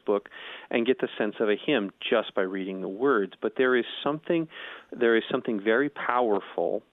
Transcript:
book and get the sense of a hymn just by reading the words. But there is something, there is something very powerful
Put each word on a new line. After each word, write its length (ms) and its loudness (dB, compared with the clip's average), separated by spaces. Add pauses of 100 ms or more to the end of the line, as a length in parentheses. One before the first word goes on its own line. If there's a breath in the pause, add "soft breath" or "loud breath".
book 240 0 (400 loud breath)
and 160 2
get 140 2
the 180 -2
sense 220 -2
of 100 2
a 60 2
hymn 360 -2 (180)
just 240 0
by 80 0
reading 400 -4
the 80 -6
words. 520 2
But 160 -2
there 180 4
is 100 2 (180)
something, 440 -2 (440 loud breath)
there 260 4
is 140 2
something 300 -2
very 280 2
powerful 920 0 (120)